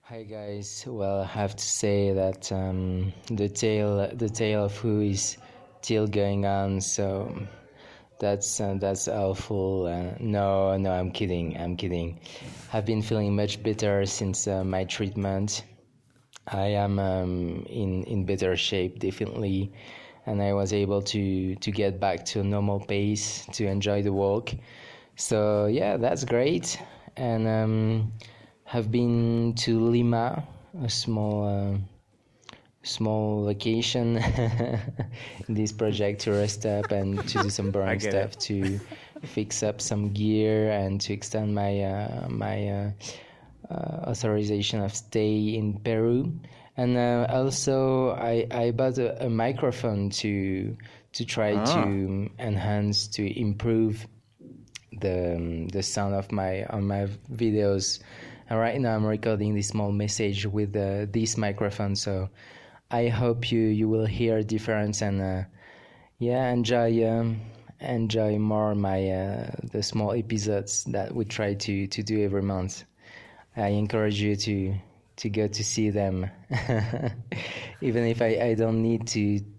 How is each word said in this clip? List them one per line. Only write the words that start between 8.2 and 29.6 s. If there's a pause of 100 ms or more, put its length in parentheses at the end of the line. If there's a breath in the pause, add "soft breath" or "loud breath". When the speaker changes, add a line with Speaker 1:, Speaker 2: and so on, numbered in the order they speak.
Speaker 1:
uh,
that's
awful.
Uh,
no,
no,
I'm
kidding.
I'm
kidding. (540 loud breath)
I've
been
feeling
much
better
since,
uh,
my
treatment. (840)
I
am,
um,
in,
in
better
shape,
definitely, (520 loud breath)
and
I
was
able
to,
to
get
back
to
a
normal
pace
to
enjoy
the
walk. (680 loud breath)
So
yeah,
that's
great. (380 loud breath)
And,
um, (500 loud breath)
have
been
to